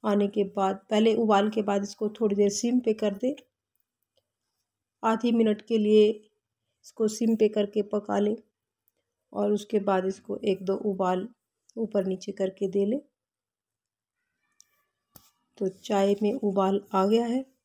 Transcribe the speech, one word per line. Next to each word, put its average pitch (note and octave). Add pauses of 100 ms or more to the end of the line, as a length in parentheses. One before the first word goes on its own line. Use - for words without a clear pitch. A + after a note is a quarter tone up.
आने G#3
के G3+
बाद, G3 (140)
पहले A3
उबाल G#3+
के G#3+
बाद G3+
इसको G#3
थोड़ी G#3+
देर G3+
सिम A#3+
पे A#3
कर G#3+
दें, B3 (1700)
आधी A3+
मिनट A3
के A3+
लिए G#3+
इसको -
सिम A3+
पे A3
करके G#3
पका G#3
लें G#3 (960)
और G3+
उसके G#3
बाद F#3+
इसको G3
एक G3
दो F#3+
उबाल F#3 (480)
ऊपर G#3+
नीचे F#3
करके F#3+
दे G3
लें। A#3+ (2500)
तो F#3+
चाय G3+
में G#3+
उबाल G3 (140)
आ F#3+
गया A3+
है B3+ (220)